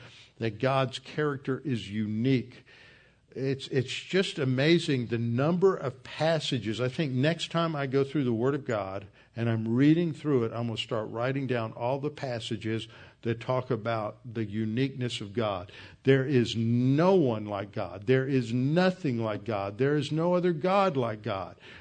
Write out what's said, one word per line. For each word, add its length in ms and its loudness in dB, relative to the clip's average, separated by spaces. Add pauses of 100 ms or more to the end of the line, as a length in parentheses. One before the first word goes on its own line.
(380)
that 200 -2
God's 400 2
character 640 -4
is 260 -2
unique. 760 -2 (720)
It's, 320 -4
it's 240 0
just 460 -2
amazing 680 4
the 120 -2
number 580 4
of 260 -6
passages. 800 -2
I 80 0
think 240 -2
next 380 0
time 260 0
I 100 -4
go 160 2
through 220 0
the 80 2
Word 220 2
of 100 -4
God 420 -4 (300)
and 120 0
I'm 280 0
reading 360 6
through 320 0
it, 80 -4
I'm 160 -4
gonna 100 -4
start 320 -4
writing 360 -2
down 260 -2
all 260 -2
the 120 -4
passages 800 -6 (340)
that 180 -2
talk 300 -2
about 480 -2 (140)
the 120 -4
uniqueness 760 -4
of 120 -10
God. 400 -2 (320)
There 200 6
is 320 2
no 580 4
one 300 2
like 280 -6
God. 340 -8
There 200 4
is 260 2
nothing 680 2
like 220 -4
God. 320 -2
There 200 2
is 160 -2
no 220 0
other 180 2
God 440 2
like 260 -2
God. 340 -4 (240)